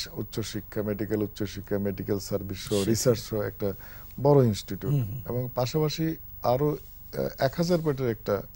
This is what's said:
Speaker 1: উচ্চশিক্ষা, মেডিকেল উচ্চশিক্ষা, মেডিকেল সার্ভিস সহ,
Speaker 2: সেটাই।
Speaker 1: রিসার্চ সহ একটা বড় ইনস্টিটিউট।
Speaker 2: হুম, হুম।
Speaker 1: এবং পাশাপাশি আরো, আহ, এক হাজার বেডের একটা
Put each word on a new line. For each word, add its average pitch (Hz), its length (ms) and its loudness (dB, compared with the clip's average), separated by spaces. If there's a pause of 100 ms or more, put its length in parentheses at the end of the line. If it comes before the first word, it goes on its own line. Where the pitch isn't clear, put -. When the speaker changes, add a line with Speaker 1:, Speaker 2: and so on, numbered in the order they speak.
(120)
Speaker 1:
উচ্চশিক্ষা, 110 680 -4
মেডিকেল 104 400 0
উচ্চশিক্ষা, 101 560 -2
মেডিকেল 101 400 0
সার্ভিস 98 400 -4
সহ, - 100 -10
Speaker 2:
সেটাই। 101 160 2
Speaker 1:
রিসার্চ 110 360 4
সহ 107 200 -4
একটা 104 320 -2 (500)
বড় 139 240 10
ইনস্টিটিউট। 98 460 0
Speaker 2:
হুম, 139 120 2
হুম। 110 240 -6
Speaker 1:
এবং 123 260 -2
পাশাপাশি 156 640 0 (260)
আরো, 131 280 4
আহ, - 580 -4 (100)
এক 131 180 2
হাজার 170 220 4
বেডের 135 320 0
একটা 107 320 0 (140)